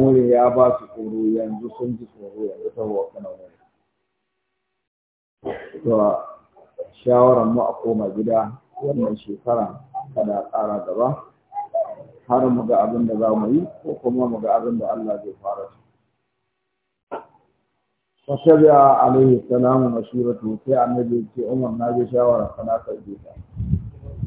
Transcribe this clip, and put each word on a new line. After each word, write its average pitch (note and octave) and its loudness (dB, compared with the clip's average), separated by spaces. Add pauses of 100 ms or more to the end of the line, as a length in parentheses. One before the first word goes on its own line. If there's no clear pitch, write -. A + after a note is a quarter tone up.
wurin C3 6
ya A#2+ 4
ba B2 4
su - -16
tsoro, A2 -8
yanzu A2 -4
sun A#2+ -6
ji A#2 -16
tsoro, G#2 -14
yanzu G#2 -8
tahowar G#2+ -6
ka G#2 -16
nan F#2+ -14
wurin. F#2 -20 (2250)
To, G#2+ 2 (840)
shawarar B2 6
mu A#2 0
a - -2
koma G#2+ -4
gida G#2+ -2 (300)
wannan B2 -4
shekara, G#2+ -6 (340)
kada G#2+ -4
a F#2+ -8
ƙara G#2+ -4
gaba, A#2+ -4 (1040)
har B2+ 2
mu A#2+ -2
ga G#2+ 2
abin A#2 -2
da A2 -4
za A2 0
mu G#2+ -2
yi, D3+ 0 (140)
ko D#3 -10
kuma B2 -2
mu A2+ -6
ga A2 0
abin A#2 -4
da - -6
Allah G#2+ -6
zai G2 -14
fara. G2+ -10 (2500)
Fa C#3 -4
tabi'a D3 8
alaihi B2+ 4
salamu B2+ 2
mashuratu, A2+ -4
sai C3+ 0
annabi B2 0
ya A2 -4
ce, B2 -8
"Umar, B2 -2
na A#2 -4
ji A#2+ 0
shawara A#2+ 0
ka, A2+ -10
na A2+ -2
karɓe G2+ -12
ta." - -20 (960)